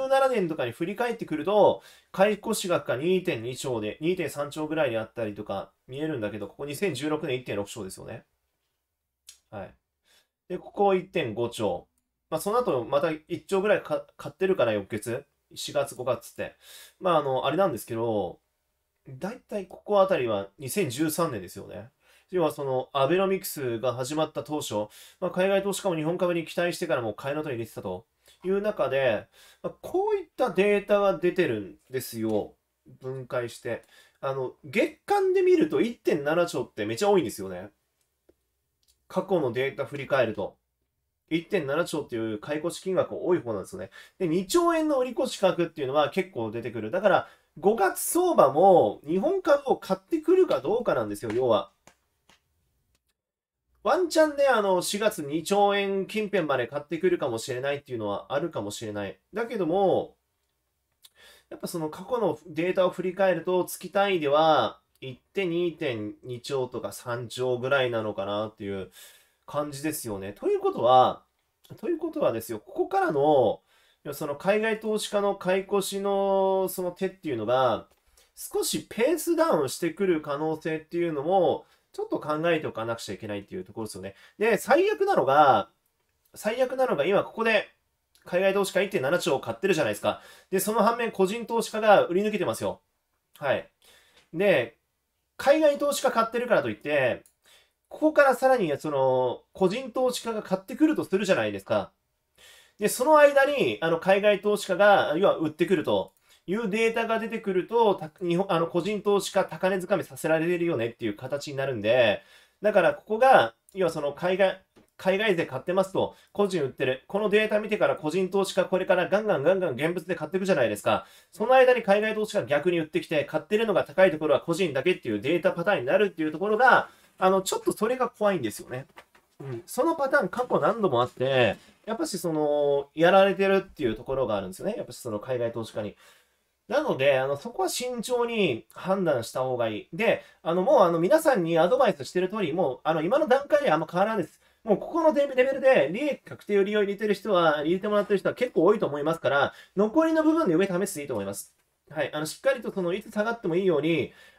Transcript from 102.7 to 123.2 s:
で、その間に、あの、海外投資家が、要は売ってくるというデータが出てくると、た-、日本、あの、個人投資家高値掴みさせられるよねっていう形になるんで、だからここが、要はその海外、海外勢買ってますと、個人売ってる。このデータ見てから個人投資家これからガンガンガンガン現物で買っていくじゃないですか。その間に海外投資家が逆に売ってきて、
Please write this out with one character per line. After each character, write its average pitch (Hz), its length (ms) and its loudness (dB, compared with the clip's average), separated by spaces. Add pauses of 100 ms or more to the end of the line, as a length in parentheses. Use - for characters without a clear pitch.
で、 208 100 0
そ 247 160 -2
の 311 140 8
間 285 260 8
に、 262 380 0
あ 165 80 0
の、 165 100 0
海 196 220 4
外 208 180 4
投 208 160 0
資 196 100 -8
家 185 100 -2
が、 190 420 6
要 185 100 4
は 147 80 4
売 160 120 -2
っ - 20 -2
て 170 160 -2
く 180 100 4
る 147 80 -4
と 101 300 -2 (320)
い 170 80 -4
う 226 160 -4
デ 226 200 2
ー - 40 -8
タ 226 120 0
が 226 120 -2
出 220 100 -6
て 220 100 -6
く 196 140 -4
る 180 140 0
と、 220 280 4
た-、 165 160 -8 (160)
日 170 100 0
本、 196 140 -2
あ 170 80 2
の、 170 80 0
個 175 140 -2
人 202 220 -4
投 202 180 2
資 - 100 -8
家 185 140 0
高 175 240 -4
値 196 80 2
掴 180 220 -2
み 143 60 -6
さ 135 120 -16
せ - 120 -8
ら 160 100 4
れ 170 180 0
る 170 80 -2
よ 170 120 0
ね 156 120 -2
っ - 80 -10
て - 80 -8
い 110 60 -2
う 101 60 -8
形 143 340 -8
に 135 60 -8
な 135 100 -2
る 135 80 -4
ん 107 80 -6
で、 107 400 4 (400)
だ 208 100 2
か 202 100 6
ら 151 120 4
こ - 100 -16
こ 214 140 -4
が、 240 360 6 (200)
要 190 120 0
は 165 60 0
そ 160 80 -6
の 143 120 -2
海 180 260 -2
外、 190 240 2 (340)
海 190 220 0
外 208 180 2
勢 160 100 -2
買 - 120 -8
っ - 40 -8
て 180 100 -4
ま 185 120 2
す 190 80 -6
と、 - 240 -2 (160)
個 202 160 0
人 180 140 -2
売 139 40 0
っ - 40 -4
て 135 160 -2
る。 131 220 -2
こ 196 100 -4
の 214 100 0
デ 214 180 4
ー - 40 -6
タ 214 100 0
見 214 80 -8
て 208 80 0
か 175 120 4
ら 165 80 0
個 156 140 -4
人 185 200 0
投 196 140 2
資 - 100 -6
家 180 100 2
こ 185 140 0
れ 185 80 -2
か 180 80 4
ら 175 140 2
ガ 196 120 2
ン 220 60 -4
ガ 190 100 2
ン 135 60 -2
ガ 170 120 6
ン 190 60 2
ガ 180 100 0
ン 127 40 -6
現 151 180 -2
物 175 140 -6
で 180 80 -4
買 151 140 -8
っ - 20 -16
て 190 80 -2
い - 20 0
く 196 60 -2
じ 185 60 2
ゃ - 20 4
な 135 100 2
い 110 40 2
で 104 80 -2
す - 60 -14
か。 107 240 0 (240)
そ - 160 -6
の 254 80 6
間 254 200 8
に 240 80 0
海 196 180 4
外 214 140 -2
投 214 100 -2
資 - 120 -6
家 139 60 0
が 123 60 -8
逆 147 220 2
に 175 80 0
売 160 60 -2
っ - 20 -6
て 160 160 -4
き - 40 -14
て、 147 180 -2